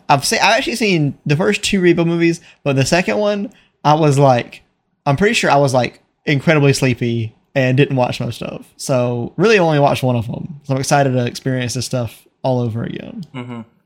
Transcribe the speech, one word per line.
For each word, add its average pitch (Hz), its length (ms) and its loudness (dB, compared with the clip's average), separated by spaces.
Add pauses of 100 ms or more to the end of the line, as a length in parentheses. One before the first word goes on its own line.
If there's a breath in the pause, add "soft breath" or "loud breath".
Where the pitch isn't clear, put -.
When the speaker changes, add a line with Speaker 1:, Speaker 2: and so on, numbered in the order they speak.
Speaker 1:
I've 139 160 2
seen, 220 160 -2
I've 202 160 4
actually 233 200 -4
seen 170 500 0
the 143 80 2
first 202 260 0
two - 180 -2
rebuild 170 280 4
movies, 170 340 0 (220 soft breath)
but 139 120 0
the 135 80 2
second 185 360 0
one, 208 340 -4 (300 soft breath)
I 147 100 4
was 151 240 4
like, 135 460 2 (420)
I'm 143 100 2
pretty 214 200 0
sure 170 160 0
I 139 60 4
was, 139 180 2
like, 123 260 -2 (240)
incredibly 143 480 2
sleepy 117 600 -2 (180)
and 127 240 2
didn't 139 200 2
watch 123 220 -2
most 117 220 -8
of. - 260 -12 (100)
So 123 600 -4
really 208 220 4
only 160 200 2
watched 139 220 2
one 123 140 0
of 113 100 -2
them. - 380 -10
So 135 100 -6
I'm 131 60 -2
excited 139 320 2
to 123 140 -2
experience 127 500 -6
this 123 100 -6
stuff - 420 -8 (140)
all 127 200 0
over 117 220 -4
again. - 400 -12 (120)
Speaker 2:
Mm-hmm. 123 260 -12 (240)